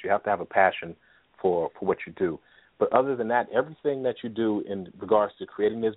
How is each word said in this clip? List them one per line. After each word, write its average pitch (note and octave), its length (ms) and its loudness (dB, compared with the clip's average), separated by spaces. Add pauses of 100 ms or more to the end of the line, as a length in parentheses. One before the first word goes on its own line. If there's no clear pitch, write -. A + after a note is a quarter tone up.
You F#2 80 -6
have G2+ 140 2
to G#2+ 60 -2
have G2 100 0
a E2+ 40 -6
passion F2+ 520 2 (440)
for, F2 380 2
for G2 80 -4
what F#2+ 180 2
you E2+ 140 -14
do. E2+ 220 -2 (400)
But B2+ 120 2
other C3 220 4
than A#2 140 -4
that, A#2+ 260 0
everything C#3+ 480 -2
that B2 220 -2
you A#2+ 40 -6
do A2 400 -2
in F#2+ 320 -8
regards G#2 380 2
to F#2+ 80 -12
creating G#2+ 340 -2
this A2 160 -2